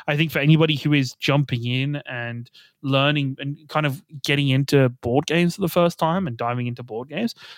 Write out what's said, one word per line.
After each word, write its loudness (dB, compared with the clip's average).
I 0
think, 0
for 0
anybody 6
who 0
is 0
jumping 0
in -2
and -10
learning 2
and -8
kind 0
of -4
getting 0
into 4
board -2
games 0
for -6
the 0
first 0
time -2
and -8
diving -4
into -8
board -12
games, -6